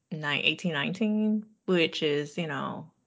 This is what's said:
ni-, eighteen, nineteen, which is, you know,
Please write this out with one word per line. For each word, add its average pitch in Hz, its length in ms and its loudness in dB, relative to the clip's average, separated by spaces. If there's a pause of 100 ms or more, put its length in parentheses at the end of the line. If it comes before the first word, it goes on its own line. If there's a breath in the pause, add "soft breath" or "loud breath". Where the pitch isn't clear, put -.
(120)
ni-, 151 300 0
eighteen, 160 320 -2
nineteen, 214 720 0 (220)
which 170 380 2
is, 147 340 0
you 170 80 -2
know, 135 420 -4 (180)